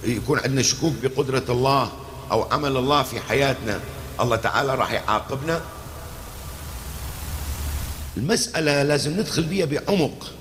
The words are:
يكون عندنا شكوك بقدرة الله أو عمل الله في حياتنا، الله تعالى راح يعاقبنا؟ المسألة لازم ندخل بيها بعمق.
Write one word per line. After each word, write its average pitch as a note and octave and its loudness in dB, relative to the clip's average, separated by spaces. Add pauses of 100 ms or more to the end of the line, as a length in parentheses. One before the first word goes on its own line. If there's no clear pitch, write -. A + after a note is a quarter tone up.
يكون A#2 2
عندنا C3+ 2
شكوك C#3 2 (100)
بقدرة C3 0
الله B2+ 4 (380)
أو A2 4
عمل C3+ 0
الله C3+ 4
في A#2+ -2
حياتنا، B2 0 (400)
الله A#2 4
تعالى A#2+ 2
راح A#2+ 2
يعاقبنا؟ C3 0 (2500)
المسألة D3 2
لازم D3 2
ندخل - 0
بيها F3 2
بعمق. D3 0